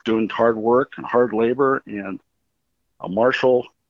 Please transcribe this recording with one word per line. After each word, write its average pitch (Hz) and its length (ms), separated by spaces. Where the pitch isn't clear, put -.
doing 110 260
hard 113 280
work 120 400
and - 80
hard 120 280
labor, 131 540
and 98 320
a - 80
marshal 123 580